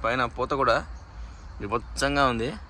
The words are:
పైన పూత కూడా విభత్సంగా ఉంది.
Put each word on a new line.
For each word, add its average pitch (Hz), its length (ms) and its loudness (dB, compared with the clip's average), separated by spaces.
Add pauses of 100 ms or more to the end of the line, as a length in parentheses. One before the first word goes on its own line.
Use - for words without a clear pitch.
పైన 120 200 2 (140)
పూత 123 120 0 (120)
కూడా 123 160 6 (840)
విభత్సంగా 139 600 2 (100)
ఉంది. 113 140 0 (220)